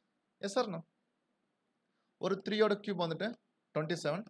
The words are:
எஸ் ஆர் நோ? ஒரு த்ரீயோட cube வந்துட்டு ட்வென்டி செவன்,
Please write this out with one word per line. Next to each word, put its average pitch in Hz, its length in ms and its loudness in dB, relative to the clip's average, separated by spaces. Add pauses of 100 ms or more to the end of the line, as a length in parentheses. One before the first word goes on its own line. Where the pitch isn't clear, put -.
(420)
எஸ் 202 160 -2
ஆர் 247 140 2
நோ? 165 100 -6 (1400)
ஒரு 185 180 0
த்ரீயோட 208 380 4
cube 196 260 -2
வந்துட்டு 165 240 -2 (480)
ட்வென்டி 156 220 0
செவன், 160 320 -2